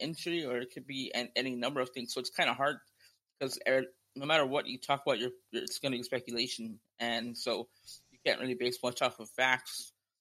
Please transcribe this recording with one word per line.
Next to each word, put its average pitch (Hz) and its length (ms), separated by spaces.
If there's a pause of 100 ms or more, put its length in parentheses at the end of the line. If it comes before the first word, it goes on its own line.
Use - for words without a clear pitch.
injury, 165 440
or 123 140
it 123 160
could 131 120
be 135 280
an, 120 220
any 131 180
number 127 260
of 127 100
things. 120 220
So 131 80
it's 120 100
kinda 143 220
hard 139 240 (640)
'cause, 135 260
er, 131 180 (320)
no 139 100
matter 156 180
what 135 220
you 123 100
talk 139 300
about, 123 140
you're, 123 100 (220)
you're, 117 100
it's - 160
gonna 135 180
be 123 60
speculation. 117 800 (180)
And 117 400
so 117 300 (420)
you - 160
can't - 140
really 127 140
base 123 280
much 120 200
off 123 180
of 107 100
facts. - 600 (280)